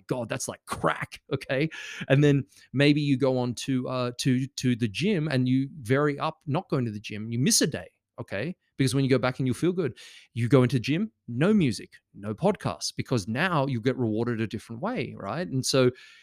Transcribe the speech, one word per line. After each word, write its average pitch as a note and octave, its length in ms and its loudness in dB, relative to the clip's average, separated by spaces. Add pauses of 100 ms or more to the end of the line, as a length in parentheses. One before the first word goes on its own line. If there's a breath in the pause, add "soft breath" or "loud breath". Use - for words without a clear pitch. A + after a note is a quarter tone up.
God, A#2+ 220 -2
that's C3 180 -6
like - 180 -10
crack, - 640 -4
<laughs> - 60 -8
okay? C#3 360 -2 (380 loud breath)
And C#3 160 6
then C#3+ 220 6 (260 soft breath)
maybe C#3+ 300 4
you C#3 160 2
go C3 200 2
on B2 180 -2
to, C3 340 -2
uh, B2+ 300 -2
to, C3 280 2
to B2 260 -2
the A#2 140 -2
gym D#3 400 -2
and B2+ 220 0
you C3 180 2 (140)
vary C#3 360 0
up D3+ 300 -6
not C#3+ 220 -2
going C3 160 0
to A2+ 60 -4
the G#2 100 -8
gym. A2 280 -10
You A#2 100 -2
miss D3 200 4
a F#3+ 80 2
day, G2+ 220 -8 (320)
okay? A#2+ 340 -6 (220)
Because C3 180 2
when C#3 80 2
you C3 60 2
go C3 80 4
back B2 220 -2
and C3 100 0
you A#2 40 0
feel F3 200 0
good, E3 240 -6 (360 loud breath)
you A#2+ 140 -2
go B2+ 160 8
into B2 160 2
gym, D#3+ 320 -2 (160)
no C#3 260 2
music, B2+ 380 2 (240)
no G#2 180 -8
podcasts, D#3 600 -2
because A2+ 320 -2
now C#3+ 400 0
you A#2+ 140 -2
get B2+ 160 0
rewarded A#2 420 0
a A2 80 -2
different A2+ 340 -10
way, E3 360 -6
right? C3+ 280 -6
And C3 200 -2
so B2+ 260 4 (320 loud breath)